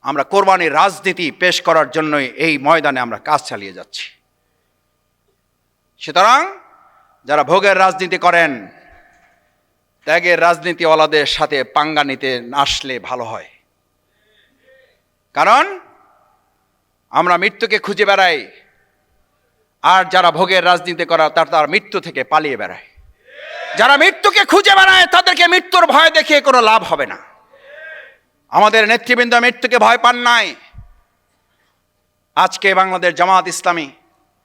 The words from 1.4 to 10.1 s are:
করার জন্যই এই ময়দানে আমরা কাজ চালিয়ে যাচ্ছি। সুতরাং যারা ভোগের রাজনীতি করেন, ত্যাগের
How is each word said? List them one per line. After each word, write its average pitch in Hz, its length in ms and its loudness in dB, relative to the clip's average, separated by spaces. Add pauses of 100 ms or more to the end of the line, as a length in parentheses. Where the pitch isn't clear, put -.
করার 160 300 0
জন্যই 151 340 -4
এই 147 320 -4
ময়দানে 143 420 0
আমরা 117 180 -8
কাজ 147 240 -2
চালিয়ে 101 320 -14
যাচ্ছি। - 360 -16 (1900)
সুতরাং 247 580 0 (680)
যারা 147 180 0
ভোগের 185 360 2
রাজনীতি 185 380 0
করেন, 160 500 0 (1400)
ত্যাগের 170 360 0